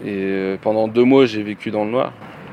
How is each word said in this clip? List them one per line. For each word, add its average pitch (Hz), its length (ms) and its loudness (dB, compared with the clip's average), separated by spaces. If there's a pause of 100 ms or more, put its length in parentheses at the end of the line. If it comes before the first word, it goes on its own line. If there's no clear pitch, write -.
Et, 104 60 -8
euh, 95 500 -4
pendant 110 280 0
deux 117 160 4
mois, 135 200 6
j'ai 107 200 -2
vécu 104 260 -8
dans 107 140 -2
le 107 80 -6
noir, 127 200 -4 (400)